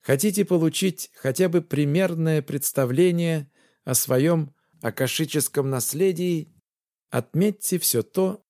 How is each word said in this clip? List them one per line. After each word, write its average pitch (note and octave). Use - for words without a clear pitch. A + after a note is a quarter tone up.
Хотите F#3+
получить E3+
хотя C3+
бы E3+
примерное D#3+
представление D3+
о C3
своём D3
акашическом C3+
наследии? E3
Отметьте F3+
всё A#2+
то F#3+